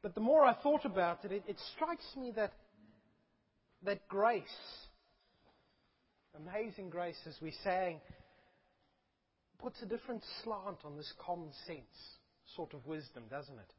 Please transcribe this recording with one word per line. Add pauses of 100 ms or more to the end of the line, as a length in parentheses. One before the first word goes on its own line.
But
the
more
I
thought
about
it,
it,
it (180)
strikes (100)
me
that, (1300)
that
grace, (1900)
amazing
grace (100)
as
we (100)
sang, (1600)
puts
a
different (200)
slant
on
this (120)
common (160)
sense (760)
sort
of
wisdom,
doesn't
it?